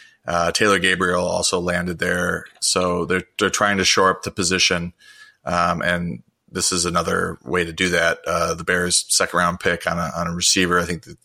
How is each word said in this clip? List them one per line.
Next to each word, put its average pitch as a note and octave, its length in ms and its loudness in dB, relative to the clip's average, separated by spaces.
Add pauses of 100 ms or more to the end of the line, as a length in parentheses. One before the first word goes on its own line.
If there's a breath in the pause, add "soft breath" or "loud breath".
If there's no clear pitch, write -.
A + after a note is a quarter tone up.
(240 loud breath)
Uh, E2+ 280 0
Taylor G2+ 260 4
Gabriel F2+ 480 2
also F2+ 320 0
landed F2 400 -2
there. F2 480 -2 (140)
So F2+ 440 0
they're, F2 200 -2 (140)
they're G2 120 2
trying G2+ 280 2
to F#2 60 2
shore F#2+ 260 4
up - 120 -2
the G2 80 -8
position. F2 640 0 (520 loud breath)
Um, F2 380 0
and F2 400 -2 (260)
this - 220 -2
is F2+ 140 0
another F2 600 -2
way F2 200 -2
to E2 80 -8
do F2+ 180 0
that. E2 340 2
Uh, E2+ 300 -2
the E2+ 100 -10
Bears' F2+ 440 0
second - 280 0
round F2 220 2
pick F2 300 -2
on E2+ 100 0
a, E2 180 -4
on E2+ 120 -2
a E2+ 60 -6
receiver, F2 440 2
I F2 60 2
think F2 180 -6
that - 220 -20